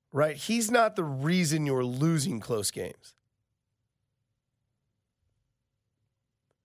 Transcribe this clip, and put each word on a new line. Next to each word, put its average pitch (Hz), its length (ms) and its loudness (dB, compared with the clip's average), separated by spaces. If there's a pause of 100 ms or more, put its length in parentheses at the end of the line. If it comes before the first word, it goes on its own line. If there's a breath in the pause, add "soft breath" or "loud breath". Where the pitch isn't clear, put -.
(120)
right? 151 240 0
He's 220 340 -2
not 226 280 4
the 175 80 -2
reason 151 600 0
you're 131 200 2
losing 139 560 0
close 107 280 -2
games. - 440 -10 (3500)